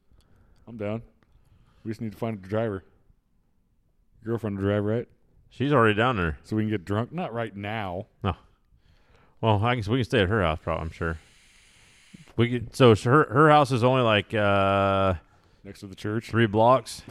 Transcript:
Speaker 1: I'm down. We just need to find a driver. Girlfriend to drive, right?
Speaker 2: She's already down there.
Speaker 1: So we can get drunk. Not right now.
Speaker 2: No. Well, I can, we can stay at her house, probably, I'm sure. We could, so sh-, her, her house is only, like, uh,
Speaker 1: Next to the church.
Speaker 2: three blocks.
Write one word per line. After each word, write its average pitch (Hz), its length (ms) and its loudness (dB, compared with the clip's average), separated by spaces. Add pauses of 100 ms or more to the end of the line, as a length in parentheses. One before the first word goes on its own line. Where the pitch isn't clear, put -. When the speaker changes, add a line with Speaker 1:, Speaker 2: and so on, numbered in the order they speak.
(680)
Speaker 1:
I'm 117 100 -18
down. 107 260 -8 (840)
We 110 60 -10
just 107 100 -10
need 110 120 -8
to - 60 -20
find 113 260 -6
a 92 40 -20
driver. 107 360 -4 (1400)
Girlfriend 107 340 -6
to 95 40 -4
drive, 101 220 0
right? 110 240 -4 (400)
Speaker 2:
She's 139 240 -4
already 113 220 4
down 117 220 0
there. 82 280 -2
Speaker 1:
So 107 120 -6
we 107 60 0
can 107 80 -4
get 98 140 -6
drunk. 104 280 -4
Not 160 200 -8
right 113 240 -8
now. 101 500 -8 (160)
Speaker 2:
No. 95 120 -2 (1080)
Well, 110 240 2
I 120 160 0
can, 101 100 -6
we 127 80 0
can 123 60 -2
stay 123 160 0
at 90 80 2
her 107 140 0
house, 80 200 0
probably, 82 200 -6
I'm 82 80 -10
sure. 82 280 -8 (1160)
We 117 140 0
could, 120 260 -8
so 120 180 8
sh-, - 100 -2
her, 135 260 4
her 151 200 4
house 147 220 4
is 113 100 0
only, 127 200 2
like, 107 320 0
uh, 98 800 2 (500)
Speaker 1:
Next 98 160 -18
to 104 60 -16
the 95 80 -16
church. 110 360 -8
Speaker 2:
three 113 160 2
blocks. 113 640 2